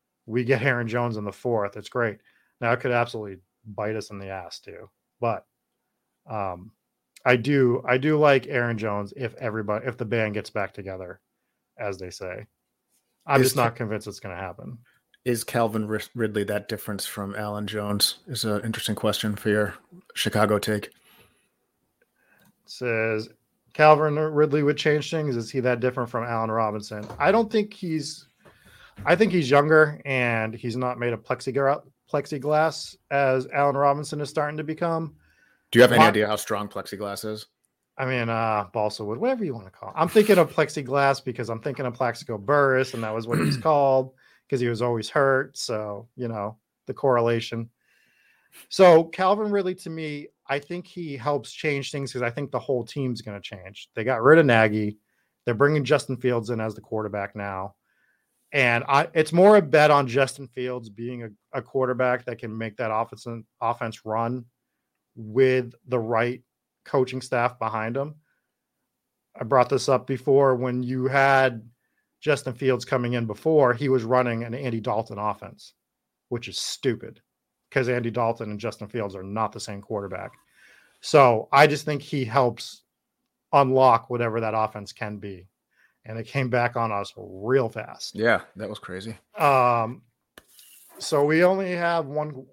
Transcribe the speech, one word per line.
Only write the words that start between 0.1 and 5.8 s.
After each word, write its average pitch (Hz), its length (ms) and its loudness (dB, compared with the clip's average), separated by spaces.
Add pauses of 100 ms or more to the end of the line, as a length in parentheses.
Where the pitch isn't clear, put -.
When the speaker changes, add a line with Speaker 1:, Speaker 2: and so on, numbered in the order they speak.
Speaker 1:
we 117 160 -4
get 120 180 0
Aaron 120 260 -2
Jones 117 300 -4
in 104 80 -8
the 101 60 -6
fourth. 107 460 -4
It's 104 120 -16
great. 113 300 -4 (420)
Now 117 120 0
it 117 60 0
could 127 120 -2
absolutely 113 480 -4 (260)
bite 107 300 -6
us 104 160 -10
in 101 80 -14
the 98 100 -12
ass 92 300 -12
too, 90 280 -20 (320)
but, 110 280 -4 (840)